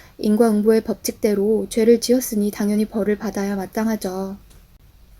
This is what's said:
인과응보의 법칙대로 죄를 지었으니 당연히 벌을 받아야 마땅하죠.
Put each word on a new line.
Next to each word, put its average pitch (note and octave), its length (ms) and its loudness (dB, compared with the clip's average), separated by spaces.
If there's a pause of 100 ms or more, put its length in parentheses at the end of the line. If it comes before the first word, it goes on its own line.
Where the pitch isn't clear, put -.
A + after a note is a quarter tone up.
(180)
인과응보의 A3 640 4
법칙대로 G#3 840 -2
죄를 A#3 320 4
지었으니 A3+ 500 0
당연히 G#3 340 -2
벌을 G#3 320 -2
받아야 G3+ 380 -6
마땅하죠. G3 840 -4 (840)